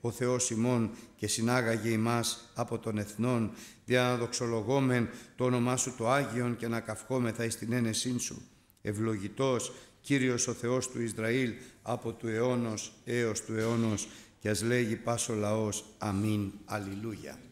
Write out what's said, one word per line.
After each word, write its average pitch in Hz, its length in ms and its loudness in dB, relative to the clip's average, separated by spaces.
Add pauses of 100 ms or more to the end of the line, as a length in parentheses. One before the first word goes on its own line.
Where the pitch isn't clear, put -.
ο 120 100 -2
Θεός 123 380 2
ημών, 117 400 4 (260)
και 107 120 -4
συνάγαγε 113 600 2
ημάς 117 640 0
από 117 240 -2
των 107 200 -2
εθνών, 113 540 0 (340)
δια 123 160 4
να 123 140 2
δοξολογόμεν 120 960 2 (260)
το 127 100 0
όνομά 123 320 2
σου 123 200 -2
το 113 120 0
Άγιον 123 480 2
και 117 100 -4
να 113 120 0
καυχόμεθα 117 680 -2
εις 113 120 -2
την 117 140 -4
ένεσήν 120 480 0
σου. - 220 -6 (400)
Ευλογητός 110 920 0 (280)
Κύριος 127 460 2
ο 120 60 -2
Θεός 123 360 -2
του 120 120 -4
Ισραήλ, 113 520 0 (280)
από 117 300 -4
του 113 160 -6
αιώνος 117 680 0 (120)
έως 117 360 0
του 113 120 -6
αιώνος, 110 540 2 (320)
και 104 100 -2
ας 101 120 0
λέγει 117 340 2
πάσο 117 380 -2
λαός, 107 520 0 (120)
αμήν, 104 540 0 (140)
αλληλούια. 98 720 -8 (120)